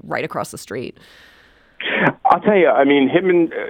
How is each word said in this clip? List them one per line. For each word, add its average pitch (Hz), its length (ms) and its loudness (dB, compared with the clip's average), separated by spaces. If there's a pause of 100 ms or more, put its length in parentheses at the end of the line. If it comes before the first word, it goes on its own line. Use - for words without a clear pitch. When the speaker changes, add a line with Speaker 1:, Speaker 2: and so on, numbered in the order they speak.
Speaker 1:
right 135 220 -6
across - 260 -8
the - 80 -16
street? - 400 -12 (1300)
Speaker 2:
I'll 180 160 4
tell 208 160 2
you, 165 120 4
I 127 160 4
mean, 139 240 2
him 180 220 0
and, 170 220 2
uh, - 180 -8